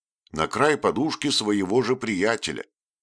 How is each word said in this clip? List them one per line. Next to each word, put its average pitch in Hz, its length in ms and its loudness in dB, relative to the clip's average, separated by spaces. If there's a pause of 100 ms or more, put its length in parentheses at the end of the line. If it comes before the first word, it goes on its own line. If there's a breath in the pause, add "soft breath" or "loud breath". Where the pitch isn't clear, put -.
(320)
на 78 140 0
край 143 300 2
подушки 127 540 -2
своего 104 520 0
же 123 140 0
приятеля, 107 680 -2 (360)